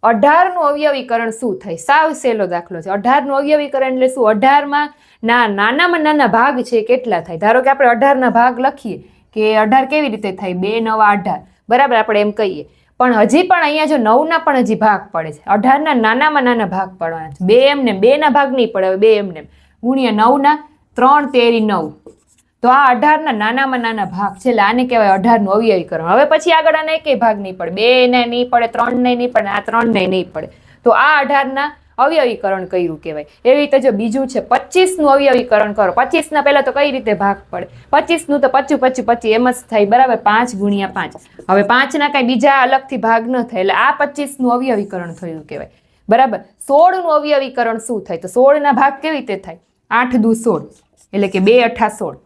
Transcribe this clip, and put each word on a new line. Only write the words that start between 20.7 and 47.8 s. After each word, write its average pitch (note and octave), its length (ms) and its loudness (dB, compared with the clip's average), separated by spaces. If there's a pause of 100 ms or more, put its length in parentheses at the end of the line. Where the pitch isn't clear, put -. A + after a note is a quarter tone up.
ત્રણ C#4 380 4
તેરી A#3 360 2
નવ. D#3+ 200 -4 (720)
તો A#3+ 60 4
આ C#4 220 4
અઢારના D4+ 400 2
નાનામાં A#3+ 560 -2
નાના A3 180 -4
ભાગ F#3 320 -8
છે, B3+ 120 -4
એટલે A3+ 180 2
આને A#3+ 240 0
કહેવાય G#3 260 2
અઢારનું G3+ 400 2
અવયવીકરણ. F3+ 540 -2
હવે B3 200 4
પછી D#4 200 0
આગળ D#4+ 280 2
આને D#4 200 -4
એકેય D4+ 160 -2
ભાગ G#3+ 280 -2
નહીં F#3 140 -12
પડે, E3+ 140 -8
બેને B3 540 2
નહીં A#3+ 240 -4
પડે, A#3 180 0
ત્રણને A#3+ 480 -2
નહીં B3 180 -4
પડે, G3+ 240 -2
આ G3+ 100 -4
ત્રણને A3 460 0
નહીં F#3 200 -4
પડે. D#3 160 -10 (340)
તો A3+ 200 4
આ D4 160 4
અઢારના C#4 480 -2 (380)
અવયવીકરણ A3+ 600 -2
કર્યું F3 380 -4
કહેવાય. D3+ 220 -10 (200)
એવી C4 140 4
રીતે C#4+ 200 0
જો C4 120 0
બીજું A#3 360 -4
છે, A#3 220 -4
પચીસનું E4+ 640 2
અવયવીકરણ B3 600 2
કરો. G3+ 180 0
પચીસના D4 500 0
પહેલા C#4+ 200 2
તો C4+ 100 -2
કઈ C#4+ 200 0
રીતે A3+ 220 -2
ભાગ G3 240 -2 (120)
પડે? F3+ 200 -10 (240)
પચીસનું D#4+ 480 0
તો C4 80 2
પચું, C4+ 300 0
પચું, B3+ 260 -2
પચું A#3+ 260 0
એમ B3 200 2
જ B3 40 -2 (140)
થાય, G#3+ 160 2
બરાબર? B3 300 2
પાંચ A3+ 400 0
ગુણ્યા G3 320 -2
પાંચ. F#3 260 -8 (360)
હવે G3 140 4
પાંચના C4+ 460 0
કાંઈ C#4 180 0
બીજા C4 380 2
અલગથી C4 320 -2
ભાગ A3+ 320 0
ન B3+ 140 -2
થાય, A3+ 180 -6
એટલે F#3+ 120 0
આ B3 180 2
પચીસનું C#4+ 600 -4
અવયવીકરણ G3+ 640 -4
થયું E3 340 -14
કહેવાય. - 220 -14 (400)
બરાબર? A#3+ 300 2 (280)
સોળનું E4+ 480 2
અવયવીકરણ C4+ 640 -2 (100)